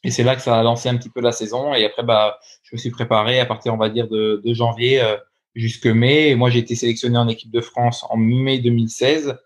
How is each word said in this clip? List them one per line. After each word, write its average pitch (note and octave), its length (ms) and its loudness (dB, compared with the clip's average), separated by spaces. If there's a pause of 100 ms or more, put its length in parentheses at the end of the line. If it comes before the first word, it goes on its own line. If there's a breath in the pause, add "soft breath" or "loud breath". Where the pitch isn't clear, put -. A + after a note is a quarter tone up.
Et A#2+ 80 -2
c'est A#2+ 120 0
là B2+ 120 4
que B2+ 60 -12
ça A#2 180 2
a A2+ 40 2
lancé A#2 260 0
un A#2+ 80 0
petit A#2+ 120 -8
peu B2+ 120 -8
la A#2+ 100 2
saison. A#2+ 420 -6
Et A2+ 120 2
après, A2 180 -4
bah, G#2+ 340 2 (260 loud breath)
je - 120 -18
me - 20 -8
suis A#2+ 140 -6
préparé A#2+ 480 0
à B2 60 2
partir, A2+ 280 -4
on A2+ 40 -4
va A2 120 0
dire, A2+ 180 -4
de, G#2+ 360 -2
de A#2 100 -2
janvier, A#2 480 0
euh, A2 140 0 (400)
jusque A#2 320 -2
mai. C3 420 4
Et C3+ 60 4
moi, B2 140 2
j'ai A#2+ 100 2
été A#2 160 -4
sélectionné A#2+ 420 -2
en A#2 100 2
équipe A2+ 240 -8
de A#2 100 -2
France A#2+ 480 -4
en A2+ 80 -4
mai B2+ 420 0
deux A#2+ 100 0
mille A#2 200 0
seize C#3+ 560 -2